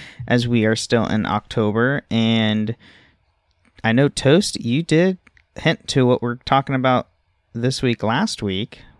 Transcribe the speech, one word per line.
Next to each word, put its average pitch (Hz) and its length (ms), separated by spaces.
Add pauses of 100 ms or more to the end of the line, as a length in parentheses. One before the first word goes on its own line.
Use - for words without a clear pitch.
(280)
as 120 200
we 117 180
are 113 100
still 117 300
in 107 200
October. 113 840
And 113 680 (1080)
I 113 80
know, 135 180
Toast, - 500
you 123 220
did 175 360 (380)
hint - 340
to 131 160
what 123 160
we're 120 160
talking 135 380
about 127 320 (460)
this 123 280
week 120 220
last 131 380
week. 101 400 (180)